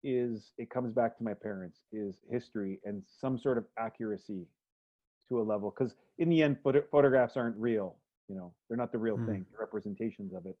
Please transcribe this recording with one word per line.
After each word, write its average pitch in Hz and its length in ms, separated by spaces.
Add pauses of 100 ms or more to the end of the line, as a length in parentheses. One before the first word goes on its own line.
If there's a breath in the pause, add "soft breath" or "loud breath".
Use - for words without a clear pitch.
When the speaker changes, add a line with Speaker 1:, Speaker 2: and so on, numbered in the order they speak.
Speaker 1:
is, 123 540
it 117 140
comes 123 220
back 117 240
to 117 60
my 104 120
parents, 95 460 (100)
is 104 240 (160)
history 104 540
and 104 200
some 131 320
sort 120 220
of 104 60 (120)
accuracy 107 720 (840)
to 120 120
a - 20
level. 104 260
'Cause 120 260 (220 soft breath)
in 165 120
the 165 120
end, 143 200
photo-, 143 280
photographs 135 480
aren't 117 200
real, 107 420 (300)
you 98 60
know, 90 180 (140)
they're 117 100
not 120 140
the 120 60
real 110 200
Speaker 2:
Hmm. 117 100
Speaker 1:
thing, 98 240
they're - 80
representations 104 760
of 90 140
it. 92 120